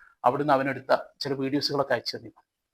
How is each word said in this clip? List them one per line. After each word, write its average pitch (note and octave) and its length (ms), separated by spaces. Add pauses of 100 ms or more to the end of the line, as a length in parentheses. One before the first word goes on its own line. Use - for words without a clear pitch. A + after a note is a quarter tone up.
(240)
അവിടുന്ന് C#3 280
അവനെടുത്ത C3 440 (240)
ചില C#3 120
വീഡിയോസുകളൊക്കെ C#3 600
അയച്ചു A#2 240
തന്നിരുന്നു. - 260 (320)